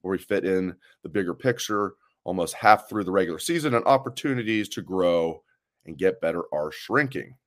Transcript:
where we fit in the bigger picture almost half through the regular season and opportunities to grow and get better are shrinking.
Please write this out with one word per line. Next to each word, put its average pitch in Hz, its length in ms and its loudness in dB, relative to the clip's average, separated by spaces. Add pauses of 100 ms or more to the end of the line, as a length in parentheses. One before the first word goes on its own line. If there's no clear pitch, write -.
where 92 100 -6
we 95 60 -2
fit - 280 -2
in 92 300 0 (280)
the 90 60 -12
bigger 87 260 -2
picture 107 580 -2 (300)
almost 90 320 -4
half 107 340 6
through 107 140 -2
the 90 80 -2
regular 92 280 2
season 151 360 0
and 117 100 0
opportunities 123 840 0
to - 120 -8
grow 85 600 2 (420)
and 80 120 -14
get 92 240 0
better 82 220 -2 (100)
are 76 180 -2
shrinking. 127 640 -4 (120)